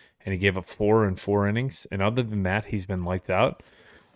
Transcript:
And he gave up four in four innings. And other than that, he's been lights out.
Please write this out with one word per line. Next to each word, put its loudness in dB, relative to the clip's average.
And -4
he -2
gave 4
up -6
four 2
in 0
four 0
innings. -4
And -2
other 2
than -2
that, -2
he's -6
been -4
lights -4
out. 0